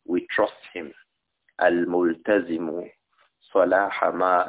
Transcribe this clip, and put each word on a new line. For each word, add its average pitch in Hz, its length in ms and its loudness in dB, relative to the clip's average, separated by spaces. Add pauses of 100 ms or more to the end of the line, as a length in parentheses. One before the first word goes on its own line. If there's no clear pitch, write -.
We - 300 -2
trust 104 180 0 (200)
him. 78 180 -12 (680)
Al-multazimu 87 1300 0 (640)
salaha 92 600 2
ma 92 360 2